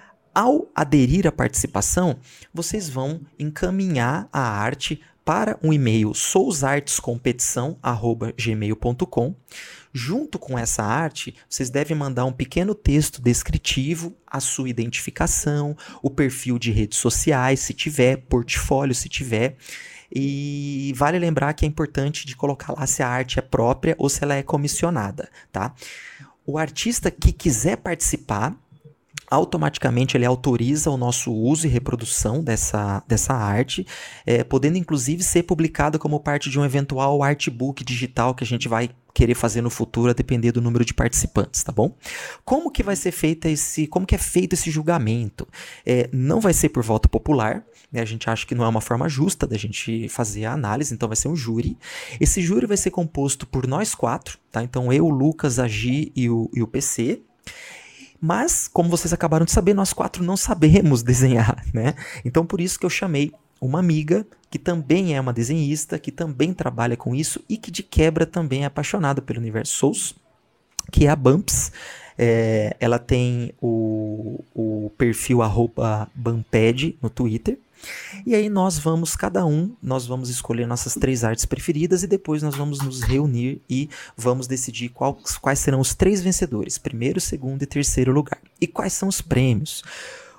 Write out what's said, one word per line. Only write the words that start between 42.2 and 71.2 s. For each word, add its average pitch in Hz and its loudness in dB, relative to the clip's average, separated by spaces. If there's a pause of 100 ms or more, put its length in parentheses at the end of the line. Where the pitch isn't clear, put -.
Como 302 0
que - -2
vai 202 0
ser 185 -2
feito 160 -2
esse, 156 0
como 185 -2
que - 4
é 196 2
feito - 0
esse 165 -2
julgamento? 139 0 (380)
É, 123 2
não 135 2
vai 202 4
ser - 4
por 123 0
voto 110 4
popular, 123 2 (260)
né? 123 -4
A 117 0
gente 113 -4
acha 113 -2
que - -4
não 120 2
é 113 4
uma 113 2
forma 123 -2
justa 156 0
da 113 -2
gente 110 -4
fazer 107 -4
a 113 -4
análise, 131 -2
então 113 -2
vai 110 -4
ser - -2
um 151 -2
júri. 117 -2 (440)
Esse - 4
júri 202 2
vai 208 0
ser 190 0
composto 143 -2
por 127 -2
nós 160 -2
quatro, - -4 (120)
tá? 113 -2
Então 123 0
eu, 151 6
o 160 4
Lucas, 143 2
a 127 2
Gi 120 0
e 123 2
o, 113 2
e 120 0
o 107 2
P 123 -2
C. 143 -2 (1000)
Mas, 202 0
como 170 2
vocês 170 0
acabaram 165 2
de - -4
saber, 202 4
nós 196 2
quatro - -4
não 180 0
sabemos 156 6
<laughs> - -
desenhar, 123 4 (100)
né? 123 0 (300)
Então, 160 2
por 165 -4
isso 180 -2
que - -2
eu 175 0
chamei 147 0 (260)
uma 131 -2
amiga, 170 2 (240)
que - -6
também 170 0
é 139 0
uma 127 -2
desenhista, 147 -2
que - -8
também 156 -2
trabalha 120 -2
com 120 -4
isso 151 -4
e 214 -2
que, - -14
de - -8
quebra, 160 2
também 143 -2
é 143 0
apaixonada 143 -2
pelo - -6
universo 113 -4
Souls, - 0 (760)
que - 6
é - 6
a 143 4
Bumps. 135 2 (460)